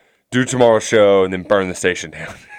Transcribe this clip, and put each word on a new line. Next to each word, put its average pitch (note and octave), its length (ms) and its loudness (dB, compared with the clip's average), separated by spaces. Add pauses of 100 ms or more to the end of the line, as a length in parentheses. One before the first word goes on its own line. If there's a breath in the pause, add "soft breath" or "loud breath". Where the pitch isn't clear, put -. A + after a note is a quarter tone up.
(300)
do B2+ 160 -2
tomorrow's A#2 380 2
show G2+ 400 2
and F#2 100 -4
then F#2 100 -6
burn G2 240 0
the F2+ 60 -8
station F2 380 -4
down. - 240 -18 (240)